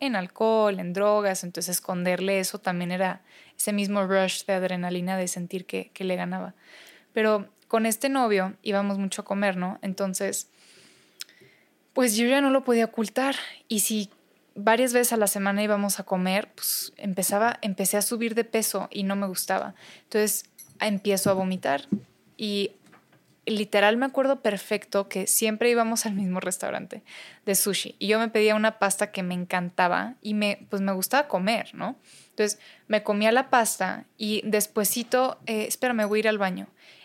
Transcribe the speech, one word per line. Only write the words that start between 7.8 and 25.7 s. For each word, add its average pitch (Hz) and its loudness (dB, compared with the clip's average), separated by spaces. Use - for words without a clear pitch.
este 226 0
novio 214 2
íbamos 202 0
mucho 196 -4
a - -12
comer, 202 0
¿no? 180 -4
Entonces, 196 -4
pues 247 2
yo 240 2
ya 269 4
no 277 4
lo 262 4
podía 233 4
ocultar. 247 -2
Y 208 0
si 214 -2
varias 226 2
veces 240 2
a 233 2
la 208 4
semana 202 0
íbamos 202 0
a 190 -8
comer, 185 0
pues - -6
empezaba, 202 0
empecé 202 0
a 208 2
subir 226 -2
de 233 2
peso 220 -2
y 202 -6
no 196 0
me 196 -2
gustaba. 190 -4
Entonces - 0
empiezo 202 0
a 196 6
vomitar 185 -2
y 202 -4
literal 208 2
me 262 0
acuerdo 269 0
perfecto 202 -2
que 190 -4
siempre 220 2
íbamos 233 2